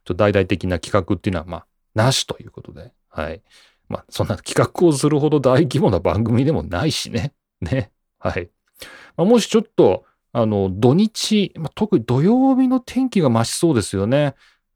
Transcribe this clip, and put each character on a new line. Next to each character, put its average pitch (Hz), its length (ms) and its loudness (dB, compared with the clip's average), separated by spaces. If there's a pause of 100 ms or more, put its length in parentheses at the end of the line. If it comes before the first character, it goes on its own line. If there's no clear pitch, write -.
ち - 60 -20
ょ 95 40 -2
っ - 20 -6
と - 0 -
大 104 160 2
々 95 140 2
的 95 200 -4
な 90 140 -2
企 - 280 -2
画 104 60 -2
っ 92 60 -4
て 107 100 -4
い - 20 -4
う - 20 -4
の 85 60 -6
は、 80 60 -16
ま 85 120 -12
あ、 - 80 -20 (280)
な 113 160 2
し - 160 -4
と - 140 -10
い 117 60 -20
う 104 40 -20
こ - 120 -20
と - 100 -20
で、 - 200 -20 (160)
は 78 220 -8
い。 82 120 -14 (460)
ま - 120 -8
あ、 - 100 -20
そ - 140 -6
ん - 20 -4
な 101 100 -4
企 - 180 -12
画 - 320 0
を 165 60 4
す 143 160 0
る 147 120 0
ほ 151 100 0
ど 151 80 2
大 131 240 2
規 139 160 -2
模 170 120 2
な 87 100 0
番 90 240 0
組 117 200 0
で 139 60 0
も 120 140 -2
な 87 200 -4
い 160 60 0
し - 200 -8
ね。 - 220 -6 (280)
ね。 127 320 -4 (260)
は - 200 -4
い。 90 120 -10 (640)
ま 156 60 -2
あ、 - 20 2
も 233 140 4
し 208 80 0
ち - 120 0
ょ - 20 6
っ - 20 -10
と、 - 420 2 (280)
あ 120 120 0
の、 101 280 0
土 120 220 4
日、 208 640 0
ま 160 120 -8
あ、 - 60 -10
特 208 240 0
に 113 60 -2
土 127 180 0
曜 254 340 4
日 262 100 2
の 254 140 0
天 262 280 -4
気 208 120 0
が 143 100 4
増 117 140 2
し - 100 -6
そ 170 160 2
う 147 60 2
で 107 60 2
す - 120 -6
よ 98 140 0
ね。 139 260 0 (420)